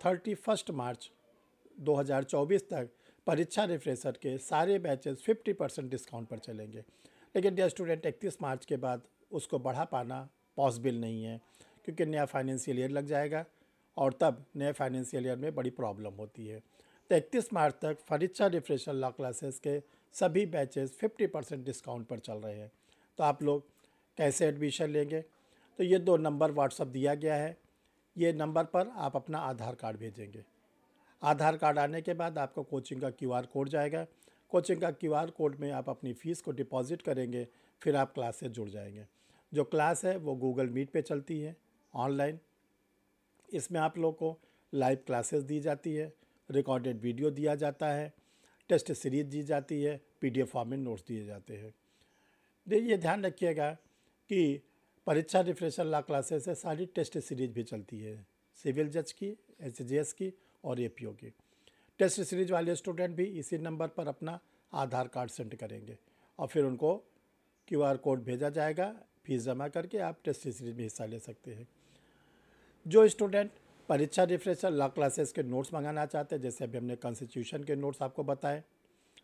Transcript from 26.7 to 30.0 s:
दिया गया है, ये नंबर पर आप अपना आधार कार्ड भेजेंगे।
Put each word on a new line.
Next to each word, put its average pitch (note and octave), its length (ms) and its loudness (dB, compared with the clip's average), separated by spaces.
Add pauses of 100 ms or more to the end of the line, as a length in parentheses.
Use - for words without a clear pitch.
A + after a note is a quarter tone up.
दिया C3+ 280 2
गया D3+ 200 0
है, D#3 240 -2 (580)
ये E3+ 160 4
नंबर D#3 320 2
पर F#3 240 2
आप D#3+ 280 -4
अपना D#3 220 -4
आधार B2 360 -4
कार्ड A2 220 -6
भेजेंगे। G#2+ 480 -12 (800)